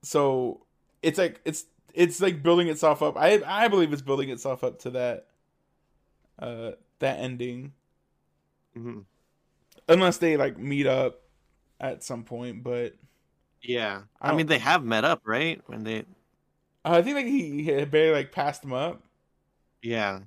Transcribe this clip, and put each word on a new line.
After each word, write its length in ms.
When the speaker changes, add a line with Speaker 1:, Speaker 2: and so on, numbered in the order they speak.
Speaker 1:
So, 600
it's, 160
like, 280
it's, 200
it's, 280
like, 220
building 240
itself 340
up. 160
I, 280
I 220
believe 260
it's 80
building 280
itself 340
up 160
to 120
that, 360
uh, 320
that 200
ending. 540
Speaker 2:
Mm-hmm. 240
Speaker 1:
Unless 300
they, 180
like, 200
meet 300
up 340
at 240
some 180
point, 400
but 320
Speaker 2:
Yeah. 420
Speaker 1:
I 80
Speaker 2:
I 20
mean, 140
Speaker 1:
don't 20
Speaker 2:
they 120
have 260
met 180
up, 220
right? 420
When 160
they 220
Speaker 1:
Uh, 120
I 40
think, 140
like, 120
he, 360
he 80
had 200
barely, 220
like, 200
passed 300
him 100
up. 300
Speaker 2:
Yeah. 460